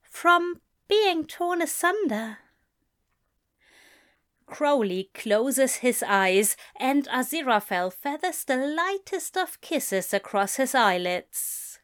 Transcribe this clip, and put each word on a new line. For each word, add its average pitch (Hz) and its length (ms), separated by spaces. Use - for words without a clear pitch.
"from 349 580
being 381 400
torn 349 340
asunder." 294 760
Crowley 220 680
closes 247 640
his 240 160
eyes, 196 560
and 269 320
Aziraphale 226 840
feathers 311 500
the 262 140
lightest 349 800
of 359 240
kisses - 540
across 196 400
his 262 180
eyelids. 180 1120